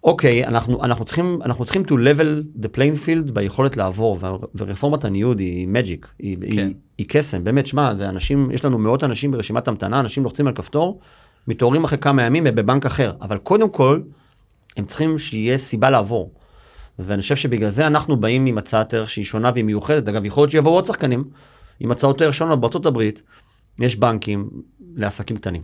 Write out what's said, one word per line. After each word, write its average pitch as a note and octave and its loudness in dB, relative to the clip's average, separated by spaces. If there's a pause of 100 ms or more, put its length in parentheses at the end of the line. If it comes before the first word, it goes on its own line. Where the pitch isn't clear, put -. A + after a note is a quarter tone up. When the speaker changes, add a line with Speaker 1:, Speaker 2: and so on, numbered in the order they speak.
Speaker 1:
אוקיי, C3 4
אנחנו, A#2+ 0
אנחנו A2+ 0
צריכים, F3 -2
אנחנו A#2+ -2
צריכים F#3+ -2
to - 0
level D3+ 2
the A2 -4
playing C#3+ 0
field D#3+ 0
ביכולת A2+ -2
לעבור, G2 0
וה-, F#2 -6 (200)
ורפורמת G2+ -2
הניוד G#2 0
היא F2+ -2
magic, G2 -2 (120)
היא, G2 -6
Speaker 2:
כן. F#2 -10 (220)
Speaker 1:
היא, G2 -4 (240)
היא G2 -6
קסם. C#3+ 0
באמת, B2+ 0
שמע, C3 0
זה G2 -6
אנשים, B2+ 0
יש B2+ -4
לנו C3 0
מאות A2+ 2
אנשים C#3 -2
ברשימת A#2 -2
המתנה, G#2+ -2
אנשים B2+ -2
לוחצים C3+ -2
על B2 0
כפתור, E3 -2 (480)
מתעוררים B2+ 2
אחרי C#3+ 0
כמה C#3 2
ימים C#3 2
בבנק B2 2
אחר, A#2+ 0 (100)
אבל G2+ -6
קודם G#3 2
כל, D3 2 (760)
הם G#2 -4
צריכים D#3+ -2
שיהיה A#2 -2
סיבה B2+ 0
לעבור. G#2+ 0 (680)
ואני G2 -4
חושב C#3 0
שבגלל A#2 0
זה C3+ 2
אנחנו D3 2
באים A#2+ 2
עם A#2+ 2
הצעת A2 0
ערך A2 -2
שהיא G#2 -6
שונה A2+ 0
והיא A#2+ 0
מיוחדת. G#2+ 0
אגב, G#2 -2
יכול G#2 2
להיות C#3+ 4
שיבואו D#3 4
עוד F#3 4
שחקנים C3+ -2 (560)
עם A#2 -2
הצעות C3+ 2
ערך D3+ 4
שונות. D#3+ 2
בארצות C#3+ 0
הברית A2+ 0 (580)
יש A#2+ 0
בנקים G#2 0 (460)
לעסקים G#2 -6
קטנים. F2 -6